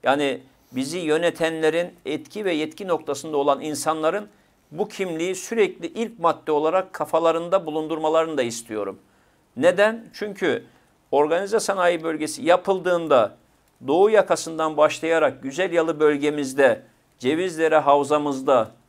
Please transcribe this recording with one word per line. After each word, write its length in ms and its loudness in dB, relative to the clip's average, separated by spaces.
Yani 380 0
bizi 260 -6
yönetenlerin 960 -2
etki 380 -8
ve 100 0
yetki 340 -6
noktasında 480 -4
olan 240 2
insanların 680 -4
bu 180 -4
kimliği 460 -6
sürekli 520 -2
ilk 320 -8
madde 340 0
olarak 400 0
kafalarında 760 0
bulundurmalarını 720 -2
da 40 0
istiyorum. 560 -6
Neden? 560 2
Çünkü 520 -4
organize 500 2
sanayi 440 0
bölgesi 380 -6
yapıldığında 920 2
Doğu 240 4
yakasından 680 0
başlayarak 680 2
Güzel 300 -4
Yalı 280 0
bölgemizde, 840 2
Cevizlere 600 0
havzamızda 920 2